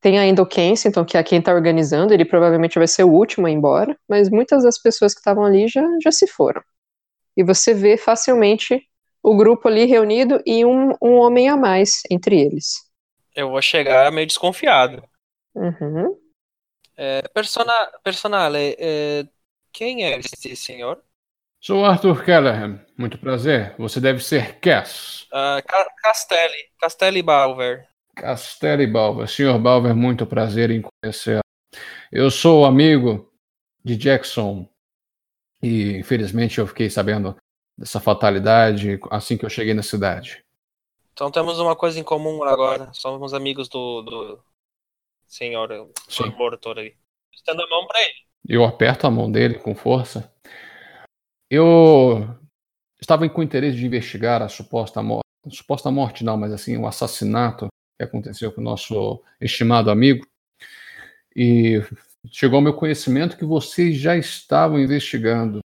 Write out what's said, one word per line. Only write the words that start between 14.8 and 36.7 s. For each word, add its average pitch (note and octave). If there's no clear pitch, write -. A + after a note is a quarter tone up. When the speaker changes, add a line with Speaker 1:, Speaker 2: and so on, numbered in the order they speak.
Speaker 1:
Uhum. F3
Speaker 2:
É, C3+
persona-, A3+
personale, E3+
é, D3
quem A#3+
é C3+
esse -
senhor? B2
Speaker 3:
Sou G3
Arthur F#3
Callahan. A2
Muito A#2+
prazer. B2+
Você A2+
deve C3
ser -
Cass. -
Speaker 2:
Ah, C#3
Ca-, F#3+
Castelli. E3
Castelli F#3
Balver. C3
Speaker 3:
Castelli C#3+
Balver. A2
Senhor C3
Balver, A#2+
muito A#2+
prazer A2
em A2+
conhecê-lo. A2
Eu C3
sou D#3
amigo C3
de A#2+
Jackson. G#2+
E, G#2
infelizmente, A2+
eu G#2
fiquei G#2+